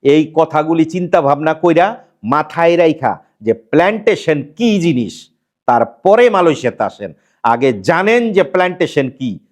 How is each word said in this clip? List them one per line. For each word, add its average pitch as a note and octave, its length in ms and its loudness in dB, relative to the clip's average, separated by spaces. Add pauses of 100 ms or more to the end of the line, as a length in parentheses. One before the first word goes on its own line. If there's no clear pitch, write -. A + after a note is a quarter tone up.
এই D3+ 320 2
কথাগুলি D#3+ 520 0
চিন্তা F3 360 -2
ভাবনা D3 320 0
কইরা F3 500 0 (200)
মাথায় D#3 540 0
রাইখা D3+ 400 0 (240)
যে A2 120 -2
প্ল্যান্টেশন F3+ 880 -2 (120)
কি G#3+ 240 0
জিনিস, B2+ 500 -4 (360)
তারপরে F#3+ 640 2
মালয়েশিয়াতে D#3+ 540 0
আসেন। F#2+ 300 -8 (300)
আগে A#2+ 300 2
জানেন F#3+ 580 0
যে F#3 120 2
প্ল্যান্টেশন F3+ 680 -2
কি B2 300 -8 (120)